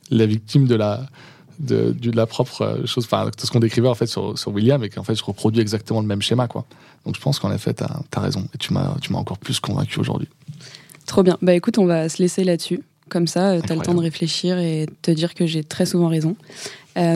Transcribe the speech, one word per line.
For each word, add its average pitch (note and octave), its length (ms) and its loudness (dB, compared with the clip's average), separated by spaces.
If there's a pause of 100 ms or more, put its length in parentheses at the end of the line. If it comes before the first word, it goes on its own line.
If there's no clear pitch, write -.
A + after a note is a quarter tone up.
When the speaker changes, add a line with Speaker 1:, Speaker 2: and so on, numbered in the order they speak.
(100)
Speaker 1:
la A2 160 4
victime A2 400 4
de A#2+ 80 4
la, A2 320 0 (520)
de, A#2 340 0
du, A#2+ 180 -2
de A#2 60 -2
la A2+ 100 2
propre, - 340 -4
euh, A2 260 -2
chose, A#2+ 200 -4
enfin, G#2 200 0
de A2 120 -4
ce - 120 -6
qu'on A#2+ 100 4
décrivait, A#2 280 4
en A#2+ 60 2
fait, A2+ 120 0
sur, G#2 320 -6
sur - 140 -6
William, A2 320 4
et G2 60 -8
qu'en F#2+ 120 -10
fait, A2 120 -2
je - 100 -4
reproduis A2 380 2
exactement G#2+ 400 -2
le G#2+ 40 -2
même G2+ 140 -2
schéma, A#2+ 260 0
quoi. A2 200 -8 (400)
Donc, - 100 -6
je - 60 -16
pense - 160 0
qu'en G2+ 140 -2
effet, G#2+ 200 -2
t'as, - 280 -6 (100)
t'as - 100 -4
raison, G2 340 -2
et - 40 -14
tu - 160 -4
m'as, F#2 260 0
tu - 120 -6
m'as F#2 60 -2
encore - 200 -6
plus - 200 -6
convaincu G2+ 400 -4
aujourd'hui. - 300 -4 (800)
Speaker 2:
Trop - 160 4
bien. F3+ 180 4
Bah, F3+ 140 6
écoute, F3 240 2
on F#3+ 80 6
va E3 240 2
se - 100 -6
laisser F3+ 240 2
là-dessus. F3+ 380 -2 (260)
Comme E3+ 200 0
ça, F#3 220 2
euh, F3 100 2
t'as E3 140 -4
le D#3+ 60 -2
temps E3+ 120 0
de F3 60 4
Speaker 1:
Incroyable. - 20 4
Speaker 2:
réfléchir E3 580 -2
et D#3+ 300 0 (120)
te - 120 2
dire D#3+ 220 0
que E3+ 120 0
j'ai D#3+ 160 -2
très F3+ 240 -2
souvent F3 220 2
raison. D#3+ 280 0 (600)
Euh, E3+ 200 4